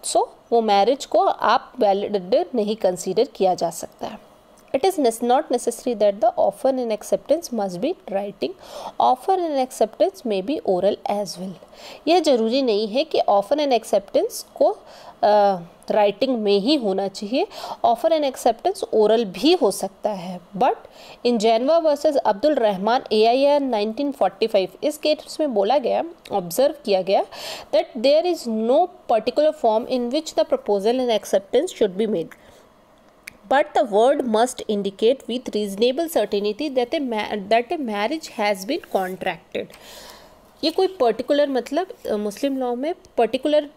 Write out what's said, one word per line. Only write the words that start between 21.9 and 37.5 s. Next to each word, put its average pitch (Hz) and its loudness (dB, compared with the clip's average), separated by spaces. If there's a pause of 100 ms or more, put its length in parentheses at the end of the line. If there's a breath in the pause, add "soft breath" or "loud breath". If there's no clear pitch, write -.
Abdul 254 2
Rahman 208 0
एआईआर 262 4
नाइनटीन 240 -2
फ़ोर्टी 214 0
फ़ाइव, 196 2 (160)
इस 294 -2
केस 302 -2
में 294 -2
बोला 294 2
गया, 220 -2 (280)
ऑब्जर्व 208 0 (100)
किया 190 2
गया 202 2 (480 loud breath)
that 294 0
there 320 4
is 220 -4
no 330 4 (240)
particular 254 2 (120)
form 226 2
in 247 -2
which 311 -4
the 320 2
proposal 208 0
and 240 0
acceptance 233 -2
should 185 0
be 220 0
made। 196 -2 (1200 soft breath)
But 285 4 (120)
the 269 0
word 262 4
must 233 0
indicate 202 -2 (100)
with 247 -6
reasonable 226 0
certainty 208 -2
that 240 -2
a 330 0
ma-, 214 -6
that 233 2